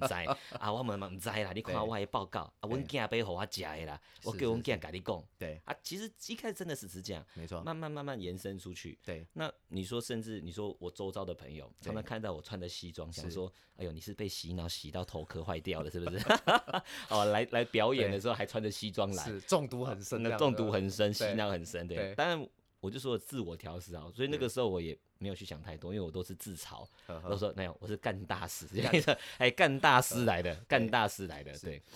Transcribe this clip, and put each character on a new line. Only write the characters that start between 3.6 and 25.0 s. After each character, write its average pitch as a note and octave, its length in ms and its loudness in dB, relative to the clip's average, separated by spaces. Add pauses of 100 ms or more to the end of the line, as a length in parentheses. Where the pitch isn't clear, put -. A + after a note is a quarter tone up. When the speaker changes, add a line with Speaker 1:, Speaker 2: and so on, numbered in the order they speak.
Speaker 1:
的 D#2+ 240 -6
啦， D2 140 -8 (220)
Speaker 2:
是， - 80 -6
Speaker 1:
我 A2 80 -2
叫 A#2+ 100 2
阮 A2+ 140 2
囝 A2 180 0
跟 D#2 140 -8
你 F#2+ 60 -4
讲。 F#2 180 -2
Speaker 2:
是， E2 40 -8
是， - 40 -14
是。 - 20 -20 (120)
对。 D#2+ 260 -6
Speaker 1:
啊， C#3+ 160 -4
其 - 160 -8
实 A3 140 -8 (160)
一 A3 80 -6
开 A3 140 -6
始 G#3 40 -4
真 F#3 140 -8
的 D3+ 80 -2
是， G#2 120 -8
是 F#2 140 -10
这 G2 120 -6
样， D#2 200 -8
Speaker 2:
没 E2 140 -10
错。 E2+ 160 -6
Speaker 1:
慢 E3 120 -6
慢， D#3+ 160 -6
慢 C#3+ 140 -6
慢 C3 160 -6
延 F2+ 160 -4
伸 G2 220 -6
出 F2+ 120 -10
去。 F2+ 320 -12
Speaker 2:
对。 E2+ 300 -8
Speaker 1:
那 D#3 180 -4 (180)
你 F#2+ 140 -4
说， A#2+ 160 -2
甚 A#2 220 -2
至 A2 200 -6
你 E2+ 100 -8
说 G#2 280 -4
我 F2 120 -6
周 G2 200 -4
遭 F#2+ 140 -4
的 F2 80 -4
朋 C#2 180 -14
友， D2 140 -10 (140)
Speaker 2:
对。 - 60 -12
Speaker 1:
常 G#2 100 -4
常 A2 80 -4
看 A2 180 -6
到 G#2+ 120 -2
我 D#2 80 -6
穿 F#2+ 180 -8
的 F2+ 100 -4
西 F2 220 -10
装， D#2+ 200 -8
Speaker 2:
是。 E2 100 -8
Speaker 1:
想 E2+ 100 -6
说 F#2 200 -4 (260)
：“哎 F#2 80 -6
呦， E2+ 60 -4
你 D#2+ 100 -8
是 G#2 120 -8
被 G#2 140 -4
洗 F2 260 -6
脑 E2+ 140 -2
洗 D2+ 240 -6
到 F2+ 140 -2
头 D#2 180 -6
壳 - 180 -6
坏 E2 200 -2
掉 D#2+ 200 -2
了， D#2 80 -4
是 F2 100 -4
不 F2 120 -2
是？” F#2+ 80 0 (600)
<laughs> - 300 -10
哦， G#2 220 6
来， A2 200 4
来 A#2+ 120 4
表 A2+ 300 6
演 A2 180 4
的 G2+ 80 2
时 G#2 80 0
候 A#2+ 60 4
还 G2+ 120 -2
穿 A2 160 0
着 G#2+ 80 2
西 G2+ 220 -4
装 G2 220 4
来。 E2+ 100 0
Speaker 2:
对。 G2+ 160 -4
是， - 20 -10 (200)
中 C3+ 60 -2
毒 B2 180 -4
很 A#2+ 180 -2
深 A2+ 200 -2
这 A2+ 60 2
样 - 0 -
的。 - 20 -
Speaker 1:
那 A2 60 2
中 C3 180 6
毒 G#2+ 160 2
很 G2 180 4
深， G#2 240 4
Speaker 2:
对。 G#2 160 2
Speaker 1:
洗 G2+ 60 0
脑 G#2+ 140 2
很 F2+ 160 0
深， E2+ 220 -4
对。 F2 100 -4
Speaker 2:
对。 G2 180 -2
Speaker 1:
当 D3 120 2
然， D#3+ 220 0 (300)
我 F#2+ 100 -4
就 C3 100 -6
说 B2+ 180 0
自 - 220 -6
我 E2+ 160 -4
调 E2 240 -8
试 F2 160 -10
啊， D#2+ 200 -10
所 B2+ 100 0
以 - 20 2
那 D3 100 0
个 B2+ 120 0
时 B2+ 100 -2
候 B2 80 6
我 F#2 140 2
也 D#2+ 160 -4 (220)